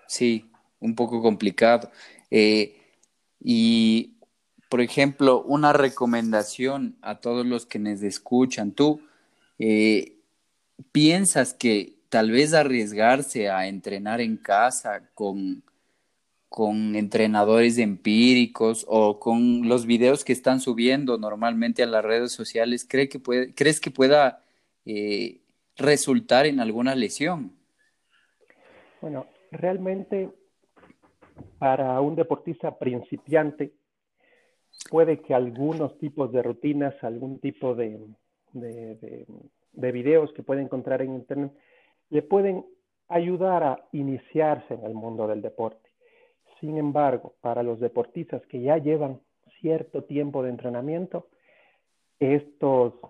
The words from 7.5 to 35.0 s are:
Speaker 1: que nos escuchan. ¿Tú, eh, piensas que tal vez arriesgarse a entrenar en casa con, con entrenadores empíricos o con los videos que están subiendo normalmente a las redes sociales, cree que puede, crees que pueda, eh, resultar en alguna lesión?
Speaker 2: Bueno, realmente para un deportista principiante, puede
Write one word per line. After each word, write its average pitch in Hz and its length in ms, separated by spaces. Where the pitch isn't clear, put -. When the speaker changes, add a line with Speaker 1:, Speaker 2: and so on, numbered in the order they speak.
Speaker 1:
que - 120
nos 104 240
escuchan. 113 720
¿Tú, 151 300
eh, 110 580
piensas 156 640
que 107 440
tal 110 220
vez 151 220
arriesgarse 120 960
a 95 180
entrenar 101 540
en 113 160
casa 107 760
con, 98 500
con 107 460
entrenadores 107 840
empíricos 113 1080
o 107 320
con 120 480
los 120 180
videos 123 380
que 131 100
están 131 260
subiendo 127 580
normalmente 113 680
a 117 40
las 110 160
redes 117 280
sociales, 117 560
cree 135 220
que 135 100
puede, 127 340
crees 151 260
que - 120
pueda, 135 520
eh, 104 560
resultar 135 680
en 143 140
alguna 120 360
lesión? 131 580
Speaker 2:
Bueno, 147 240
realmente 190 800
para 131 440
un 151 140
deportista 156 640
principiante, 143 920
puede 160 320